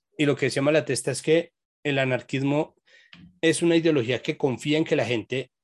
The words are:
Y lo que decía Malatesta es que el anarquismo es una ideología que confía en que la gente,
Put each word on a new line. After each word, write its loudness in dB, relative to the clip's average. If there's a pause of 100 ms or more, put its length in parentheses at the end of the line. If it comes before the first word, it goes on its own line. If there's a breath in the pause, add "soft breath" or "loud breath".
(180)
Y 0
lo 2
que -2
decía -2
Malatesta 0
es -6
que 2 (320)
el -2
anarquismo -2 (640 loud breath)
es 2
una 4
ideología 0
que -6
confía -2
en 0
que 0
la 0
gente, -4 (120)